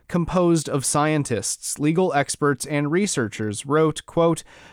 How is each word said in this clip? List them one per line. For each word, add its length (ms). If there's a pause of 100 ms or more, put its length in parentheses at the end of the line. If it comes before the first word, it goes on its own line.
composed 600
of 160
scientists, 920
legal 340
experts, 540
and 240
researchers, 760
wrote, 420
quote, 360 (300)